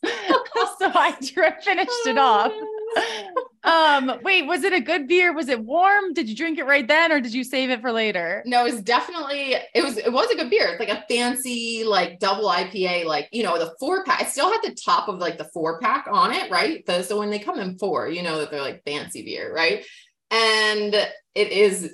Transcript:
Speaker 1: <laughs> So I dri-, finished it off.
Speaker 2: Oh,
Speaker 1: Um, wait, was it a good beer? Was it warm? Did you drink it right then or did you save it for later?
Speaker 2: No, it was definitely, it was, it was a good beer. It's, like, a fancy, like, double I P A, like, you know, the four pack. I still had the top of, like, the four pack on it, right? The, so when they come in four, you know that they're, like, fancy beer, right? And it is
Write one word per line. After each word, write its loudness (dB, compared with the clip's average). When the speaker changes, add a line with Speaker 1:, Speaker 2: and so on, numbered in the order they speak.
Speaker 1:
<laughs> -2
So 2
I 4
dri-, 0
finished 0
it 0
off. 4
Speaker 2:
Oh, -4
Speaker 1:
Um, 4
wait, 2
was 0
it 2
a 2
good -2
beer? 4
Was -4
it -2
warm? 2
Did -4
you -6
drink -4
it -6
right 2
then 4
or 2
did -4
you -2
save -2
it -2
for -2
later? -2
Speaker 2:
No, 2
it 0
was -6
definitely, -2
it 4
was, -4
it -2
was 2
a -2
good -4
beer. 2
It's, -6
like, -4
a -6
fancy, -2
like, 0
double 0
I 0
P -2
A, -2
like, -2
you -4
know, 0
the -6
four -2
pack. 0
I -4
still 0
had 0
the -6
top 0
of, -6
like, -4
the -12
four -4
pack 0
on 2
it, -4
right? 0
The, 0
so -2
when -2
they -4
come -6
in -6
four, -2
you -4
know -4
that -4
they're, -6
like, -8
fancy -8
beer, -8
right? 0
And 2
it 2
is 4